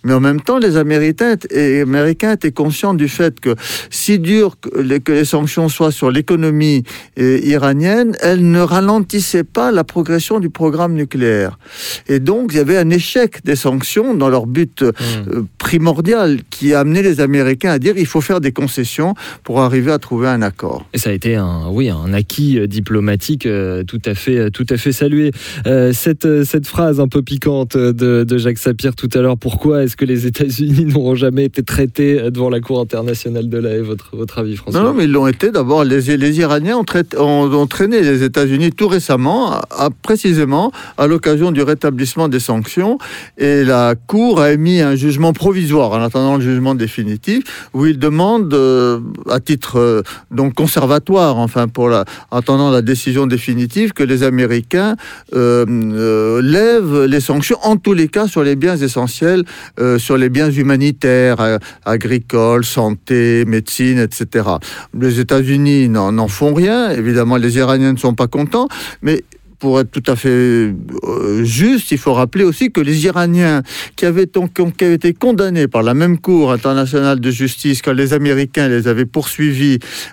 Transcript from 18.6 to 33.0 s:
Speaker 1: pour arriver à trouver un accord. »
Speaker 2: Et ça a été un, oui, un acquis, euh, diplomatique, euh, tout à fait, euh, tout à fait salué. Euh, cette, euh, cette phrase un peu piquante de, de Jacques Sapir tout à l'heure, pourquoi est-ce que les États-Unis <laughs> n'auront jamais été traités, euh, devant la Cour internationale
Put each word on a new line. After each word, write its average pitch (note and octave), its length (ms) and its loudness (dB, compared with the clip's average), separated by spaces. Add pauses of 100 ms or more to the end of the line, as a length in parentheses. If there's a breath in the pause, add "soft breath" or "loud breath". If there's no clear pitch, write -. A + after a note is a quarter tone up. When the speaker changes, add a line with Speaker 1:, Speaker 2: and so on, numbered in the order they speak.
Speaker 1:
pour B2 180 -2
arriver B2+ 300 2
à D3+ 60 2
trouver B2 300 -4
un A#2+ 140 0
accord. » F2+ 520 -6
Speaker 2:
Et B2+ 40 -4
ça A2+ 120 -4
a G2+ 40 -2
été A2+ 220 -2
un, F2 360 -4
oui, A#2+ 180 0
un F2 240 -4
acquis, B2+ 460 0
euh, G#2 80 -2
diplomatique, G#2 800 -2
euh, F#2+ 380 -4
tout A2 220 -10
à G#2 80 -4
fait, B2 240 -2
euh, G#2+ 120 0
tout A#2+ 200 -6
à B2+ 80 0
fait C#3 140 -2
salué. D3 400 0 (340 loud breath)
Euh, B2+ 280 2
cette, D#3 320 -2
euh, D3+ 200 2
cette C#3+ 220 -2
phrase D#3 320 0
un C#3 80 2
peu C#3 140 0
piquante C3+ 560 -2
de, A#2+ 460 2
de A#2+ 140 0
Jacques A#2+ 200 0
Sapir B2 380 -2
tout B2 180 -6
à B2+ 60 2
l'heure, B2+ 180 2
pourquoi C#3+ 460 0
est-ce A#2+ 120 -2
que C#3 100 -2
les B2 220 0
États-Unis C#3+ 580 0
<laughs> C#3+ 80 0
n'auront C3 220 2
jamais C3 300 0
été C3 180 -4
traités, C#3+ 560 0
euh, A#2 100 -2
devant B2 200 -2
la A#2+ 100 -2
Cour B2 200 -4
internationale A#2 680 -6